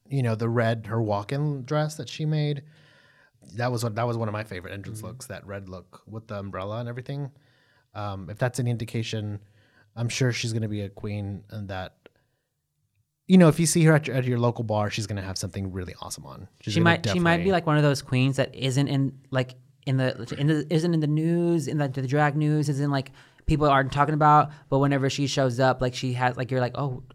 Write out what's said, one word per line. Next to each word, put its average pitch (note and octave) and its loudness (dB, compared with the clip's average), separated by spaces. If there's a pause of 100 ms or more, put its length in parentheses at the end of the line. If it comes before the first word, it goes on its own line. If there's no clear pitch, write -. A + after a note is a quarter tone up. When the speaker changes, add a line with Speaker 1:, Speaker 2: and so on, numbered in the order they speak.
Speaker 1:
you C3+ 0
know, A2+ 2
the A2+ 0
red, A#2 0
her A2+ -2
walk-in B2+ -2
dress D3+ -2
that B2+ -10
she - -6
made, D3 0 (960)
that B2 0
was A#2 -2
what, A2+ -2
that A#2 0
was A#2+ -2
one A2+ -2
of G#2 -4
my G#2+ -4
favorite F#2 -10
entrance G2+ -12
Speaker 2:
Mm-hmm. G#2+ -12
Speaker 1:
looks, A#2 -14
that F#2+ -12
red G2 -12
look F2+ -16
with A2 -12
the G2+ -8
umbrella G2 -6
and A#2+ -8
everything. C3+ -8 (640)
Um, G2+ -8
if G#2 -10
that's B2 -2
any A#2+ -2
indication, A2 -6 (560)
I'm A#2 -2
sure B2+ 0
she's A2+ -4
gonna A2 -2
be G#2 -4
a G2 -6
queen, G2+ -8
and G#2 -10
that, F#2+ -8 (1300)
you F#3 8
know, F3 10
if D3+ 4
you E3+ 2
see D#3+ 2
her D#3 8
at D3 0
your, A#2+ -4
at B2+ 0
your B2 0
local A#2+ 2
bar, G#2 0
she's G#2+ -6
gonna G2+ -6
have F#2+ -8
something G2 -6
really F2+ -8
awesome - -12
on. C2+ -16 (140)
She's G#2+ -6
Speaker 2:
She E3 2
Speaker 1:
gonna E3+ 6
Speaker 2:
might, E3+ -6
she F3+ 0
might E3+ 4
be, F3 -2
Speaker 1:
definitely F#3+ 2
Speaker 2:
like, E3+ 0
one D3+ 4
of D3+ 4
those C#3+ 2
queens C3 0
that C3+ 0
isn't C3+ 0
in, C3+ -2 (120)
like, B2+ -2 (300)
in C3 0
the, B2+ -2
in C#3+ 0
the, D3+ 2
isn't E3+ 2
in D#3+ 2
the D3+ 0
news, E3 0
in E3 -4
the, C#3+ 0
the C3 -6
drag D3 2
news, D3+ 2
isn't, C#3+ 0
like, C3+ -2 (360)
people D3+ 4
aren't C3+ 4
talking D3 2
about, D3+ 6 (180)
but C3+ 2
whenever C#3 2
she C#3+ -2
shows C3 2
up, B2+ 4
like, B2+ -2
she C3 -4
has, B2 0
like, B2 -4
you're C3 0
like, B2 -2
"Oh," C3 -4 (120)